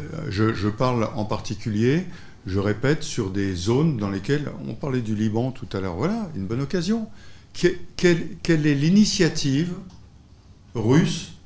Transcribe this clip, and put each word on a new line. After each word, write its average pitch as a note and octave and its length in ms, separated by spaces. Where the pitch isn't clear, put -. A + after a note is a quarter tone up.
je, A2 240
je G2 140
parle A2+ 480
en A2+ 80
particulier, A2+ 840
je G2 140
répète, G#2 440
sur G2 260
des F#2+ 260
zones B2 420
dans G2+ 120
lesquelles, B2 420
on B2+ 60
parlait B2+ 280
du G#2+ 140
Liban A2 360
tout - 200
à G2+ 80
l'heure, F#2 160
voilà, F#3+ 400
une G2 120
bonne A#2 140
occasion. F#3+ 460
Que-, - 240
quelle, F3 320
quelle D3+ 240
est D3 80
l'initiative D#3+ 960
russe B2 580